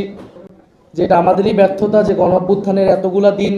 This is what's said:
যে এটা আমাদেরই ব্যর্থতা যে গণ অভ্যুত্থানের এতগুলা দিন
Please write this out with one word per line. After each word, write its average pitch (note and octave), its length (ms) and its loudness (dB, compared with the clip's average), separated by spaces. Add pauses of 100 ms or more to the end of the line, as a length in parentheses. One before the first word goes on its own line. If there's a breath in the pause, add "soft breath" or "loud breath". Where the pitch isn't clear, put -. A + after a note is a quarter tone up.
(920)
যে D#3+ 100 -6
এটা F3 140 2
আমাদেরই F#3 360 0
ব্যর্থতা G3+ 500 2
যে F#3+ 100 0
গণ F3 180 0
অভ্যুত্থানের G3 560 0
এতগুলা F#3+ 440 0
দিন G3+ 260 -2